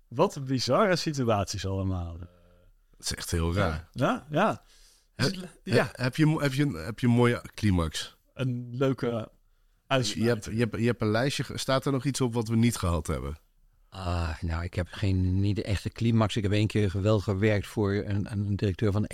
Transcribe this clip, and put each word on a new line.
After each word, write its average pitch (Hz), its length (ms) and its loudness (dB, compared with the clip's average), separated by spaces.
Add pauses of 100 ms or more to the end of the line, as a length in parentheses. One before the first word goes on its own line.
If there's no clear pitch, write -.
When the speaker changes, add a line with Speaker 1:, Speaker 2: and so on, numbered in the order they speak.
Speaker 1:
wat 143 360 0
bizarre 139 520 2
situaties 113 680 -2
allemaal. 92 520 -4
Speaker 2:
Dat 85 100 -14 (720)
is - 160 -6
echt - 160 -10
heel 85 240 0
raar. 85 380 -2
Speaker 1:
Ja, 196 380 -2
ja. 165 320 0 (520)
Speaker 2:
He-, - 160 0
Speaker 1:
Is 190 60 -8
het, 180 120 -12 (140)
ja. 180 120 -2 (180)
Speaker 2:
he-, - 100 -8
heb 127 140 -2
je, 156 240 2
heb 143 140 0
je, 139 220 0
heb 87 220 -8
je - 80 0
een 120 60 6
mooie 120 300 4 (120)
climax? 87 600 0 (180)
Speaker 1:
Een 123 380 -4
leuke 123 580 -2 (560)
uitsmijter. 127 360 0
Speaker 2:
Je 113 60 4
hebt, 117 160 0
je 107 140 -6
hebt, 107 200 0
je 113 80 2
hebt 120 160 0
een 110 80 2
lijstje 123 340 0
ge-, - 140 -10
staat 131 280 0
er 139 60 0
nog 131 120 -2
iets 135 160 -2
op 123 140 0
wat 113 140 -2
we 117 80 0
niet 113 200 4
gehad 85 300 -2
hebben? 69 320 -6 (500)
Speaker 3:
Ah, 87 520 -4
nou, 82 240 -4
ik 90 100 -10
heb 87 160 -2
geen, 92 500 0
niet 98 160 0
de 107 60 -4
echte - 280 -2
climax. 113 460 2
Ik 110 60 0
heb 98 100 0
één 104 140 4
keer 101 360 0
wel 107 180 4
gewerkt 101 460 2
voor 101 260 0
een, 101 400 -2
een 101 240 0
directeur 101 360 2
van 101 100 0
een - 120 -4